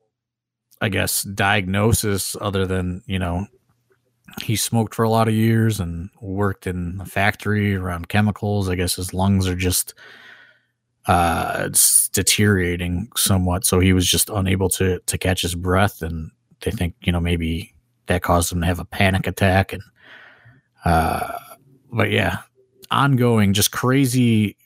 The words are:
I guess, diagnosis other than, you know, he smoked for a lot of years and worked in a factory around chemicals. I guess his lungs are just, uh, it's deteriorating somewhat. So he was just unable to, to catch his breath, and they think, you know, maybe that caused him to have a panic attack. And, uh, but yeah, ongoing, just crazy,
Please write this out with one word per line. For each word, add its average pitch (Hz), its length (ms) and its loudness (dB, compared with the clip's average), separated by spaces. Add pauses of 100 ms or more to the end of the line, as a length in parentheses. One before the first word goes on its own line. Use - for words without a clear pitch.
(800)
I 110 80 0
guess, 95 340 -2
diagnosis 101 1160 0
other 98 260 0
than, 92 400 -4
you 95 120 -4
know, 90 280 -4 (960)
he 110 140 -4
smoked 113 380 -2
for 117 80 -2
a 110 80 2
lot 113 180 2
of 110 60 0
years 113 460 2
and 85 280 -6 (120)
worked 98 460 -4
in 90 340 -6
a 90 40 -12
factory 101 680 0
around 92 340 -6
chemicals. 104 600 0
I 90 60 -2
guess 90 200 -2
his 90 180 -6
lungs 95 340 2
are 90 100 -2
just, 90 360 -2 (1120)
uh, 85 600 0
it's - 420 0
deteriorating 90 1080 0
somewhat. 90 500 0
So 90 140 4
he 92 120 6
was 92 140 4
just - 240 0
unable 95 400 0
to, 92 300 0
to - 180 -6
catch 92 240 0
his 87 120 -4
breath, 92 460 0
and 82 300 -8 (300)
they 87 100 -6
think, 85 320 -4
you 87 100 2
know, 87 80 0
maybe 85 540 -2 (320)
that 90 160 -2
caused 87 300 2
him 87 80 -2
to 85 60 0
have 90 140 0
a 98 40 -10
panic 95 420 0
attack. 95 460 2
And, 92 100 -10 (1000)
uh, - 540 0 (540)
but 107 180 0
yeah, 101 280 0 (520)
ongoing, 117 600 4
just 98 200 0
crazy, 123 920 2